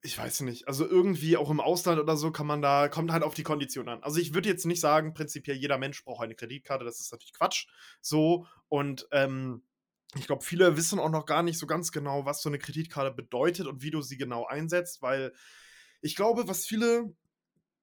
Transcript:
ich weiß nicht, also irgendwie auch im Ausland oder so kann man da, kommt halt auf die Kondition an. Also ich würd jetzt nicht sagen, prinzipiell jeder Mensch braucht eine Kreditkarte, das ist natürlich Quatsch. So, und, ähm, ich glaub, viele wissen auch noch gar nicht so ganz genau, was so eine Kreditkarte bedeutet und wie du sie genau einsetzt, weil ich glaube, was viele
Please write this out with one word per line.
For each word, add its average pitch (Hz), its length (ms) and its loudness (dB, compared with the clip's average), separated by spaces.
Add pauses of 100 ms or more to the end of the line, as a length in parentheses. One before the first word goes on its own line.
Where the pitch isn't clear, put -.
ich 143 140 -8
weiß - 240 -4
nicht, 120 260 -6
also 139 200 0
irgendwie 170 500 4
auch 143 120 0
im 151 100 2
Ausland 165 400 2
oder 156 180 2
so 156 140 0
kann 151 160 -4
man 147 140 0
da, 143 260 6
kommt 165 240 -2
halt 160 120 2
auf 143 120 -2
die 156 80 -6
Kondition 143 440 -4
an. 117 140 -8
Also 151 180 0
ich 151 140 0
würd 196 120 0
jetzt 180 200 0
nicht 170 140 0
sagen, 156 340 4
prinzipiell 147 440 -6
jeder 139 200 0
Mensch 135 260 -6
braucht 120 200 -8
eine 110 120 -8
Kreditkarte, 131 480 -8
das 120 160 -8
ist - 120 -10
natürlich - 220 -18
Quatsch. - 340 -2 (340)
So, 165 460 2 (200)
und, 143 440 -2
ähm, 131 520 0 (520)
ich 135 120 -8
glaub, 139 160 -2
viele 170 320 6
wissen 165 240 0
auch 156 100 0
noch 156 160 0
gar 156 180 2
nicht 170 140 0
so 147 100 -8
ganz 160 240 -2
genau, 143 340 -4
was 143 160 -4
so 156 80 -2
eine 143 100 -4
Kreditkarte 139 520 -4
bedeutet 135 560 0
und 131 140 -10
wie 147 100 -6
du 151 100 -2
sie 131 160 -10
genau 123 280 -4
einsetzt, 165 560 -4
weil 131 320 -2 (680)
ich 160 140 -4
glaube, 220 320 2
was 185 180 -4
viele 233 500 2 (680)